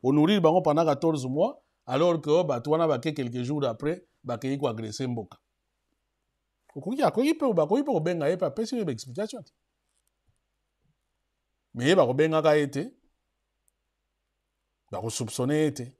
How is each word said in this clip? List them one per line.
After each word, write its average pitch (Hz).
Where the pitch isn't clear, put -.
au 131
nourrir 165
bango 165
pendant 160
quatorze 151
mois, 156
alors 160
que, 147
oh, 170
bah, 135
toi, 147
on 165
a 131
quelques 127
jours 139
après, 143
bah, 120
qu'il 135
faut 143
agresser 110
Mboka. 117
Okoki, 240
akoki 262
mpe, 285
bakoki 170
mpe 285
kobenga 165
ye 185
mpe 180
apesi 220
ye 220
ba 151
explication 151
te. -
Mais 123
ye 180
bakobengaka 151
ye 143
te. 139
Bakosoupçonne 113
ye 151
te. 127